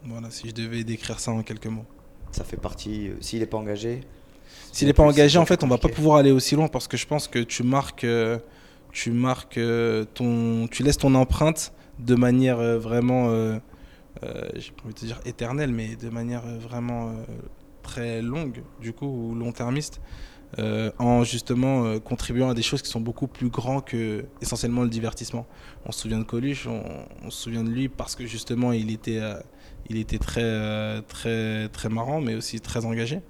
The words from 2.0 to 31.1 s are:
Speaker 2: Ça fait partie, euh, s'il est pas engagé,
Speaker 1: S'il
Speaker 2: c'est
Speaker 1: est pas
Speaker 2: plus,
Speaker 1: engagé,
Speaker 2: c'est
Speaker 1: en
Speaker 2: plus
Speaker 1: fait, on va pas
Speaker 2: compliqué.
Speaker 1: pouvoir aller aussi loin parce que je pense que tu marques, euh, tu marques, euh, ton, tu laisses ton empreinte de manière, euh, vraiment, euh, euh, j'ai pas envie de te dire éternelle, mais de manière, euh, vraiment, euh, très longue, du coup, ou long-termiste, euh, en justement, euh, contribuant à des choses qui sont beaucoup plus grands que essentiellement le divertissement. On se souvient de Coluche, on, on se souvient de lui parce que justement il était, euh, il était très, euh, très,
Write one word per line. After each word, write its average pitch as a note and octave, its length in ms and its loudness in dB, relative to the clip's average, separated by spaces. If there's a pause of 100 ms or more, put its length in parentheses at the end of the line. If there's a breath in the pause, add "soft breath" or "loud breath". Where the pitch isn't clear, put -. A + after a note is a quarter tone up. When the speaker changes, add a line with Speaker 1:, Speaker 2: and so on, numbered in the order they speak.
Speaker 2:
Ça - 120 -4
fait - 140 -8
partie, G#2 520 -6
euh, F#2+ 100 -6
s'il A2+ 220 -4
est A2 60 0
pas A2+ 100 -4
engagé, G#2+ 440 -4 (680 loud breath)
Speaker 1:
S'il - 140 2
Speaker 2:
c'est - 20 -
Speaker 1:
est C#3+ 60 6
pas D#3+ 100 10
Speaker 2:
plus, D3 80 10
Speaker 1:
engagé, C#3+ 220 8
Speaker 2:
c'est F3 60 8
Speaker 1:
en E3+ 40 8
Speaker 2:
plus F3 120 6
Speaker 1:
fait, - 80 0
on C#3 40 2
va B2+ 100 6
pas - 60 0
Speaker 2:
compliqué. D3+ 140 2
Speaker 1:
pouvoir D3+ 200 8
aller C#3 140 10
aussi C3 240 4
loin D#3 120 4
parce C3 200 -4
que - 80 -4
je A#2 120 -2
pense D3 200 -2
que B2 120 -2
tu A#2 240 -2
marques, C3+ 420 2
euh, A#2 340 2 (540 soft breath)
tu - 180 -4
marques, B2 460 0
euh, A#2 560 2
ton, A3+ 540 2
tu - 160 -4
laisses C#3+ 140 4
ton C3+ 180 6
empreinte D3 580 4 (240 soft breath)
de B2 180 4
manière, B2 440 6
euh, A#2 180 2
vraiment, A#2+ 520 2
euh, A2 280 2 (680 soft breath)
euh, - 320 -8
j'ai - 160 -12
pas - 140 -20
envie A2 80 -10
de - 60 -16
te A#2 60 -10
dire A2+ 200 -8
éternelle, B2+ 480 -4
mais A2+ 240 -4
de A#2 120 -10
manière, A#2 360 -6
euh, A#2 140 -10
vraiment, A#2+ 500 -6
euh, A2+ 40 -8 (680)
très A#2 380 -6
longue, B2 400 -6 (180)
du A2+ 140 -8
coup, C#3+ 140 -8
ou A#2 280 -4
long-termiste, A#2+ 640 -4 (600 loud breath)
euh, G#2+ 400 -2
en A#2+ 240 6
justement, B2 640 2
euh, A2 140 0
contribuant B2 500 0
à B2+ 40 2
des A#2 80 0
choses C#3 200 0
qui - 80 -8
sont A#2 120 -4
beaucoup A#2+ 260 -4
plus B2 220 -2
grands C3 320 -2
que A2 440 -4 (160)
essentiellement A#2+ 420 0
le A#2+ 60 2
divertissement. A2+ 560 -6 (400 loud breath)
On A2 60 -8
se - 100 -8
souvient A2 180 -2
de A2+ 40 -2
Coluche, C3 440 -4
on, A2+ 160 -6 (400)
on - 80 -10
se - 120 -12
souvient A#2 200 -4
de A2+ 60 0
lui C3 200 -2
parce - 260 -8
que B2 100 -10
justement A#2 460 -2
il A2 200 0
était, A2 280 -4
euh, G#2+ 160 -6 (540 soft breath)
il A2 80 -4
était A2 200 -2
très, - 260 -2
euh, G#2+ 640 -2
très, A2 600 -4